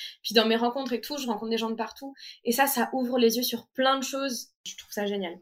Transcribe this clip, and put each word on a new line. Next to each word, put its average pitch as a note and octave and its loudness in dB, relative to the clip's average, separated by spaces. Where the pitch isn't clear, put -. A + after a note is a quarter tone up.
Puis, G3 -2
dans A3 8
mes A3+ 4
rencontres B3 -2
et A3+ 0
tout, D4 -8
je C#4 -6
rencontre A3 -4
des A3+ 2
gens A3+ -2
de A3+ -4
partout. A3+ -8
Et - 2
ça, C4+ 4
ça B3 0
ouvre B3+ 0
les A3+ 6
yeux B3+ 0
sur A#3 -4
plein C4 4
de C4 -4
choses. C4+ -4
Je - -12
trouve - -20
ça G#3 -2
génial. G3 -2